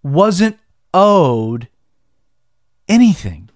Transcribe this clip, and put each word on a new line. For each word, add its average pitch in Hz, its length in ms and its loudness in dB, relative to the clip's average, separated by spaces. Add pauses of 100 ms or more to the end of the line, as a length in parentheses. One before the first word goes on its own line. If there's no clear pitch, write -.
wasn't 196 560 0 (340)
owed 123 760 0 (1200)
anything. 156 680 0